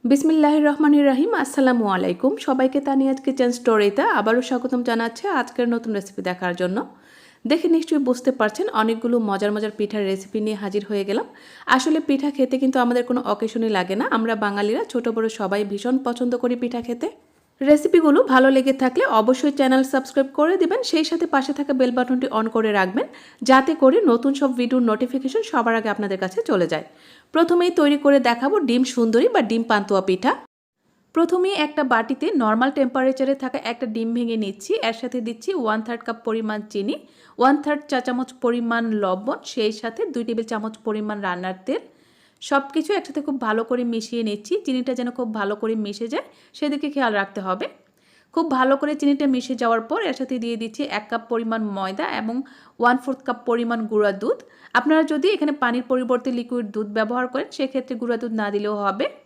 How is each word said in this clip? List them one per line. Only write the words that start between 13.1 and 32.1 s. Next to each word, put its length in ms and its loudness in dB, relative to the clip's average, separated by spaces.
অকেশনই 440 -2
লাগে 240 -2
না। 40 0
আমরা 180 0
বাঙালিরা 380 -2
ছোট 120 -2
বড় 100 -2
সবাই 220 -2
ভীষণ 240 -2
পছন্দ 260 -2
করি 200 0
পিঠা 260 -6
খেতে। 200 -6
রেসিপিগুলো 600 6
ভালো 240 8
লেগে 260 4
থাকলে 220 2
অবশ্যই 380 2
চ্যানেল 240 4
সাবস্ক্রাইব 360 0
করে 180 4
দিবেন, 240 2
সেই 200 2
সাথে 240 0
পাশে 240 0
থাকা 220 -2
বেল 140 2
বাটনটি 320 0
on 160 0
করে 240 2
রাখবেন, 280 0
যাতে 300 6
করে 160 6
নতুন 300 2
সব 180 2
ভিডিওর 320 2
নোটিফিকেশন 600 -2
সবার 260 0
আগে 180 -2
আপনাদের 280 -2
কাছে 160 -4
চলে 220 2
যায়। 140 -4
প্রথমেই 460 4
তৈরি 240 4
করে 140 6
দেখাবো 280 0
ডিম 140 2
সুন্দরী 400 4
বা 60 4
ডিম 200 0
পান্তুয়া 380 2
পিঠা। 240 2
প্রথমেই 420 2
একটা 160 -4
বাটিতে 340 0